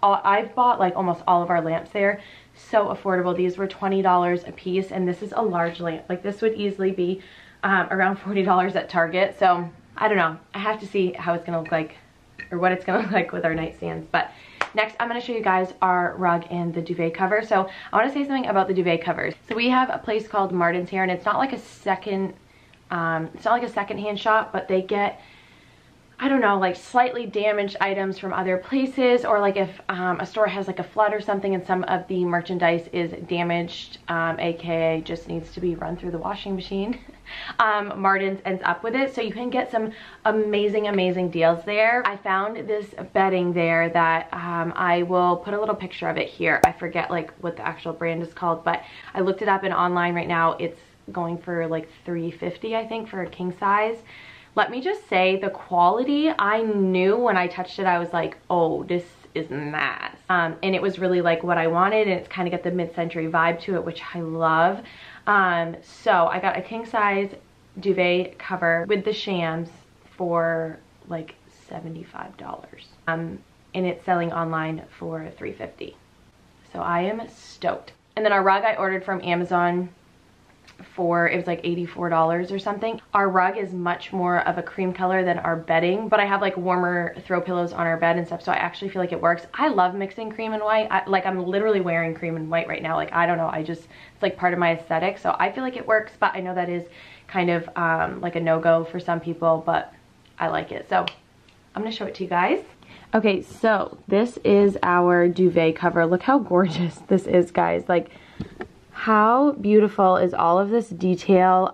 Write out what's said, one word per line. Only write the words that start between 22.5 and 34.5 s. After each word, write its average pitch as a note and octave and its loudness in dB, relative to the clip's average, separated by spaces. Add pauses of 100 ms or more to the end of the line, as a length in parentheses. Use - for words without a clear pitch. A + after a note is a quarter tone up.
um, E3 -2
it's - -10
not A3 2
like A#3+ 2
a A#3 -6
secondhand G3+ -4
shop, G#3+ 2
but F#3+ -4
they F#3+ 2
get, G3+ -2 (960)
I C4 0
don't C4+ 4
know, C#4+ 4
like, F#3 2
slightly B3 0
damaged G3+ 0
items G3 -2
from F#3 -6
other F#3 -2
places, B3+ 2
or, G#3 2
like, G3+ 2
if, F#3+ -4
um, F3+ -2
a F#3+ -6
store G#3+ 0
has, F#3+ -4
like, F#3+ -6
a F3+ -4
flood G#3 0
or G#3+ -2
something G3 -2
and F3+ -6
some F#3 0
of F3+ -2
the F3+ -2
merchandise E3+ 0
is E3+ -2 (160)
damaged, E3+ -4
um, E3 -2
A E3+ -2